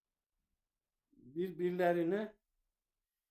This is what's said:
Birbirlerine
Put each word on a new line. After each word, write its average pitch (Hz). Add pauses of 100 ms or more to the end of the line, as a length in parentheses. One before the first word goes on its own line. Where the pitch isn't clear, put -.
(1120)
Birbirlerine 175 (960)